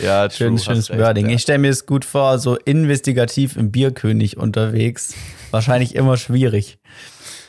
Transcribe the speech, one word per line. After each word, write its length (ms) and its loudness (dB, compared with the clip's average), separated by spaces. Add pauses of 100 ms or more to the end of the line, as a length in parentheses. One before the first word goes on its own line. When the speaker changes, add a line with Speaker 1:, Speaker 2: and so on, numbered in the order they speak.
Speaker 1:
Ja, 280 2
Speaker 2:
schön, 260 0
Speaker 1:
true, 80 0
Speaker 2:
schönes 40 -4 (160)
Speaker 1:
hast 60 -10
recht, 100 0
Speaker 2:
Wording. 300 2
Speaker 1:
ja. 40 2
Speaker 2:
Ich 80 0
stell 160 2
mir 120 4
es 160 -2
gut 180 -2
vor, 340 0
so 180 0
investigativ 1000 0
im 160 0
Bierkönig 640 0
unterwegs. 800 -2 (360)
Wahrscheinlich 460 0
immer 200 2
schwierig. 600 -2 (720)